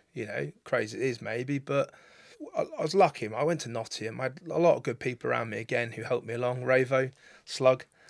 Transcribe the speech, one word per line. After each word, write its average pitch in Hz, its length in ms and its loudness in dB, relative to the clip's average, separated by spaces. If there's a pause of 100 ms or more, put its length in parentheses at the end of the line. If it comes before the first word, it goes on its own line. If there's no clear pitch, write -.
(120)
You 113 140 -6
know, 139 260 -6 (120)
crazy 113 340 -2
it 113 60 0
is 123 180 -2
maybe, 127 360 -4
but 139 340 -2 (640)
I, - 60 2 (160)
I 220 40 -4
was 160 120 -2
lucky. 156 380 4
I 117 120 -2
went 165 180 0
to 123 80 -10
Nottingham. 113 500 -8
I 131 40 -2
had 131 160 -8 (100)
a 156 80 -2
lot 165 180 6
of 123 60 -6
good 120 180 -4
people 123 300 -4
around 117 200 0
me 107 80 -6
again 117 340 -2
who 113 100 -8
helped 120 240 -2
me 117 80 -6
along. 123 300 -2
Ravo, 131 460 4 (340)
Slug. 131 400 4 (240)